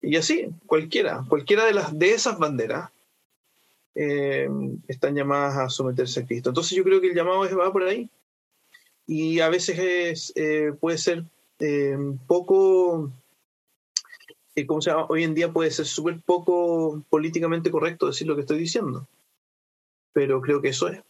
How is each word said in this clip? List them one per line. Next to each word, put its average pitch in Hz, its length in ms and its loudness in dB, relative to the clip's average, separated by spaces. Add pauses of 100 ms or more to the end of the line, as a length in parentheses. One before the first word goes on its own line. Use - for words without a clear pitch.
Y 147 160 0
así, 311 320 0 (180)
cualquiera, 156 600 0
cualquiera 196 380 2
de 214 80 4
las, 156 240 -2
de 180 140 4
esas 226 260 0
banderas, 139 520 -2 (1040)
em, 139 800 -2 (100)
están 143 260 -2
llamadas 143 420 0
a 131 140 0
someterse 127 500 -2
a 123 60 -6
Cristo. 120 240 -2
Entonces 165 260 0
yo 185 80 6
creo 190 160 6
que 185 80 2
el 180 60 0
llamado 185 300 2
es, 185 120 -2
va 185 160 2
por 190 120 2
ahí. 233 240 -2 (1000)
Y 160 340 0
a 160 80 4
veces 175 300 0
es, 175 580 -2
eh, 151 420 0
puede 165 200 0
ser, 170 260 0 (340)
em, 139 680 -2
poco, 180 840 4 (1400)
eh, 143 120 -2
¿cómo 156 160 -2
se 170 80 0
llama? 160 180 0
Hoy 160 160 0
en 160 100 0
día 170 180 0
puede 165 180 0
ser 156 160 -4
súper 165 340 -4
poco 170 880 0
políticamente 165 640 -2
correcto 165 360 -2
decir 143 200 -4
lo 156 80 0
que 143 80 -4
estoy 151 160 -2
diciendo. 165 500 -4 (1040)
Pero 139 280 2
creo 139 200 0
que 139 80 0
eso 135 200 -2
es. 190 220 -8